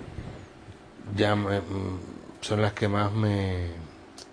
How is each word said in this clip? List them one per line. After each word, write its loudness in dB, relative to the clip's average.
ya 6
me, 2
mm, -2
son 2
las 4
que 2
más 4
me, 2